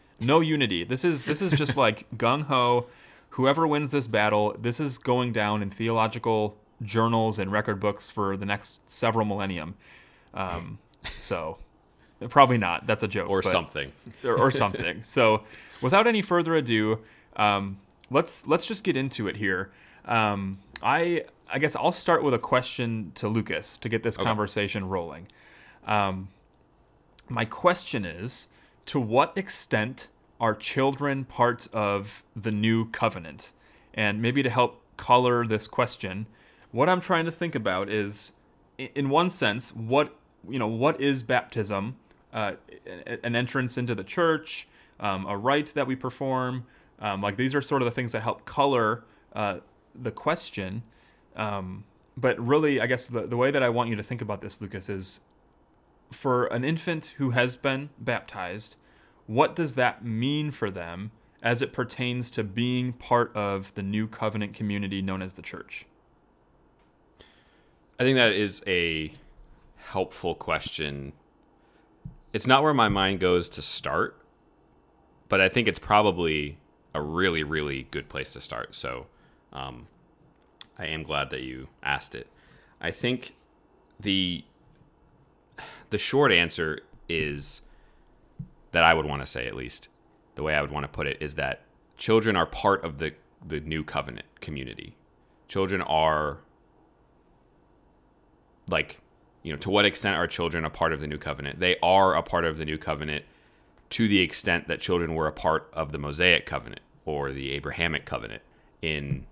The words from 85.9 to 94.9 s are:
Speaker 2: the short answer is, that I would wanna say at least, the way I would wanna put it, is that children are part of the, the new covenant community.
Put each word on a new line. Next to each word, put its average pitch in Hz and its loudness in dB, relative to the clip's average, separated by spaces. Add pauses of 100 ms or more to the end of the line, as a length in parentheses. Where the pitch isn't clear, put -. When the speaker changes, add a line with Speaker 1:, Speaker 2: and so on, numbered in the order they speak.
Speaker 2:
the 107 0
short 135 4
answer 85 2 (280)
is, 73 -4 (1120)
that 82 4
I 82 10
would 78 2
wanna 71 -6
say 62 -6
at 52 -8
least, - -10 (460)
the - -8
way 78 0
I 73 4
would 71 -6
wanna 71 -6
put 76 -6
it, 69 -6
is 73 -8
that 69 -4 (380)
children 113 4
are 82 4
part - 0
of 80 -8
the, 76 -4 (340)
the 76 -6
new 78 -4
covenant 65 -8 (140)
community. 65 -12 (500)